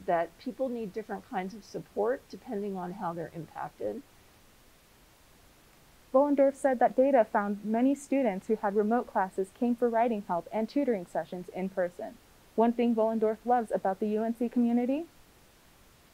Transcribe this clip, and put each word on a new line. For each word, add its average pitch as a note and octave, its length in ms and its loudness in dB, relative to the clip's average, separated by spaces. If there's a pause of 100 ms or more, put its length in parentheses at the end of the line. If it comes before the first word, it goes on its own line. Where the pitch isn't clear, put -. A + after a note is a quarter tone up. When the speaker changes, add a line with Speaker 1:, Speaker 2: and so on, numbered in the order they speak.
Speaker 1:
that E3+ 320 0
people C4 320 -6
need A3+ 240 -8
different G#3 360 -10
kinds F#3+ 260 -6
of G3 100 -18
support G#3 640 -4
depending G3+ 480 -8
on F3+ 160 -8
how G3+ 180 -6
they're E3+ 240 -10
impacted. E3+ 680 -10 (2000)
Speaker 2:
Vollendorf C#4 420 4
said C4 220 0
that A#3+ 180 2
data C4 300 6
found G#3 400 -2
many A#3+ 300 2
students C4 520 -2
who A3 80 0
had G#3 200 -2
remote A3 320 2
classes F#3+ 420 -2 (100)
came A#3+ 160 2
for A#3+ 140 2
writing A3+ 380 2
help E3+ 260 -2
and G#3+ 160 -2
tutoring A#3+ 380 -2
sessions F3+ 480 -8
in F#3 140 -4
person. F3+ 440 -4 (420)
One A#3 160 6
thing A#3+ 220 2
Vollendorf A3 520 2
loves A#3+ 260 2
about F#3+ 280 -2
the G#3+ 100 0
U G#3+ 140 0
N A3+ 140 -2
C A#3+ 100 -2
community? A#3+ 580 0 (1080)